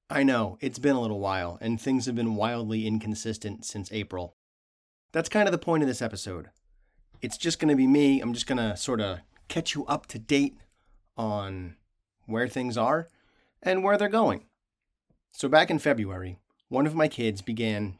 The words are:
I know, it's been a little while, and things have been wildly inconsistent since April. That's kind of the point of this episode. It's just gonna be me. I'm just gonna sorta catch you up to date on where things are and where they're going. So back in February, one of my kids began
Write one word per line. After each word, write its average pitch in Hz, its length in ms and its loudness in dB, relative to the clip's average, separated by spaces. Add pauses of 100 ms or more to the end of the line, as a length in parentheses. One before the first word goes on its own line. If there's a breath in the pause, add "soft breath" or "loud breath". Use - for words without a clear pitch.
I 139 140 2
know, 113 380 2
it's 127 180 -6
been 139 160 4
a 123 60 0
little 107 180 -2
while, 92 420 -2
and 113 200 -2
things 131 240 0
have 123 100 -4
been 113 200 0
wildly 110 500 -2
inconsistent 107 800 -4
since 98 260 -10
April. 92 440 -8 (760)
That's 165 180 -2
kind 208 180 2
of 185 40 2
the 175 60 0
point 165 240 2
of 143 60 2
this 123 140 -2
episode. 98 480 -8 (720)
It's - 160 -8
just 165 220 -2
gonna 151 160 4
be 131 120 6
me. 139 320 6
I'm 117 140 -4
just - 120 -6
gonna 113 320 0
sorta 101 460 -4 (240)
catch - 260 -4
you 143 120 -4
up 147 220 -2
to - 120 -12
date 143 380 0 (600)
on 98 580 -4 (500)
where 117 220 -2
things 123 300 -4
are 147 300 0 (560)
and 185 200 0
where 202 140 4
they're 202 120 2
going. 202 360 2 (840)
So - 160 -4
back 160 240 6
in 156 80 2
February, 95 580 -2 (320)
one 131 160 2
of 156 80 0
my 156 140 4
kids 110 340 -2
began 107 580 -4